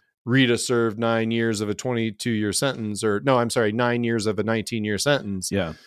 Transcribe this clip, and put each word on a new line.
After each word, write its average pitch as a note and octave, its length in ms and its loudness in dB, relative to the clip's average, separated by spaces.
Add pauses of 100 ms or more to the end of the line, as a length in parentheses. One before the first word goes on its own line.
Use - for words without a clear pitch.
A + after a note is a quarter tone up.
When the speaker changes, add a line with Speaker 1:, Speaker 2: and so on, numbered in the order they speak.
(240)
Speaker 1:
Rita A#2+ 320 4
served A2+ 420 0
nine A2+ 340 0
years A2+ 280 0
of G#2+ 80 -2
a G#2 60 -2
twenty-two A#2 560 -4
year G#2+ 220 0
sentence, G#2+ 500 -2
or G#2 180 0
no, C3 180 4
I'm A#2+ 120 2
sorry, G#2+ 220 2
nine A#2+ 320 0
years A#2 220 0
of G#2 120 0
a G#2 60 -2
nineteen A2 400 -2
year G#2+ 140 -2
sentence. G#2 520 -2
Speaker 2:
Yeah. F2+ 220 0 (140)